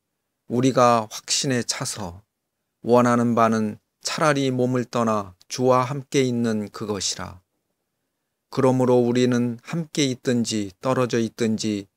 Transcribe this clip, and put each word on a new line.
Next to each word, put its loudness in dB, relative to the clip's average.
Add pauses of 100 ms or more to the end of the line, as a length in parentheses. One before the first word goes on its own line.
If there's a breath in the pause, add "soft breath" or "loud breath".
(480)
우리가 2
확신에 -2
차서 -8 (580)
원하는 4
바는 0 (240)
차라리 0
몸을 0
떠나 -2 (120)
주와 2
함께 -2
있는 -2
그것이라. -8 (1080)
그러므로 2
우리는 0
함께 -4
있든지 -2 (100)
떨어져 0
있든지 -2